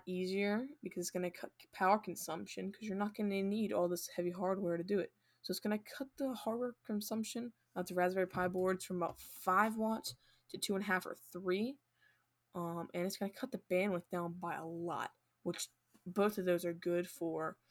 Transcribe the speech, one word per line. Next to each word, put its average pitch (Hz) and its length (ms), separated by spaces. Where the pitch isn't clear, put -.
easier 196 600
because 185 200
it's 175 100
gonna 180 180
cut - 220
power 196 260
consumption 190 720
'cause - 120
you're 214 120
not 208 180
gonna 202 300
need 202 300
all 175 160
this 175 180
heavy 175 240
hardware 180 460
to 170 80
do 202 140
it. - 120
So - 100
it's 180 80
gonna 214 200
cut - 360
the 269 180
hardware 233 520
consumption 220 680
of 180 120
the 180 60
Raspberry 180 320
Pi 180 220
boards 185 380
from 180 180
about - 160
five 208 560
watts 220 400
to - 100
two 196 180
and 196 100
a - 20
half 185 180
or - 100
three. 196 440
Um, 170 380
and 175 120
it's 190 120
gonna 196 160
cut - 180
the 196 180
bandwidth 185 380
down 175 320
by 175 160
a 156 100
lot, 165 480
which - 240
both 202 320
of 185 80
those 175 180
are 175 100
good 175 360
for, 160 480